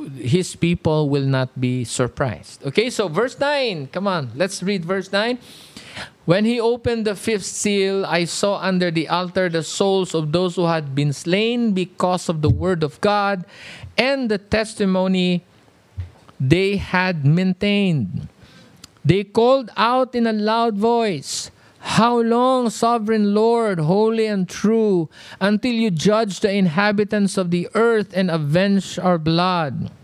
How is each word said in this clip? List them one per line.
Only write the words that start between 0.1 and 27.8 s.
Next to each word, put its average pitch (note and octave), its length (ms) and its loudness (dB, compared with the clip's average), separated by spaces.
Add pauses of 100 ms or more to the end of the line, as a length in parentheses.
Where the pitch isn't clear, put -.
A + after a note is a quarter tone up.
his E3+ 360 -2
people D#3+ 520 0
will C#3 160 0
not C3 360 -2
be B2+ 260 -2
surprised. - 840 -6
Okay, A3 220 0
so G3+ 180 -2
verse G#3+ 320 -2
nine. B3+ 480 -2
Come G3 200 -4
on, D3+ 280 -2
let's F#3+ 260 -2
read F#3 220 -2
verse F#3+ 280 -4
nine. A#3 280 0 (880)
"When F#3+ 180 4
he A#3 160 0
opened A#3 480 -2
the G3+ 80 -2
fifth G#3 320 -2
seal, G3 560 0
I E3 220 0
saw F#3+ 340 -2
under F3+ 320 0
the D#3+ 160 -2
altar F3+ 400 0
the E3 160 -2
souls F#3+ 500 0
of D#3 200 -2
those F3+ 260 0
who E3+ 80 2
had D#3 240 -2
been C#3+ 220 0
slain A3+ 580 0
because F3+ 560 -2
of D#3+ 140 -4
the D3+ 100 4
word E3+ 320 0
of C#3+ 160 -6
God G3+ 480 0 (480)
and C4 320 0
the G#3 100 0
testimony F#3 1080 0 (880)
they F#3 400 2
had F3+ 480 -2
maintained. F3+ 1040 0 (800)
They F#3+ 180 4
called A#3 540 2
out B3 380 0
in A#3 120 2
a A3 80 0
loud A3 400 0
voice, G#3+ 720 -2 (460)
'How A#3+ 220 4
long, A#3+ 560 2
sovereign A3 640 0
Lord, A3+ 400 2
holy G#3+ 480 2
and G3 240 -2
true, G#3 580 2 (320)
until G#3 320 0
you A3+ 220 0
judge G#3 480 0
the G#3 80 2
inhabitants G3+ 880 2
of F3 160 0
the F3 240 -2
earth A3+ 400 2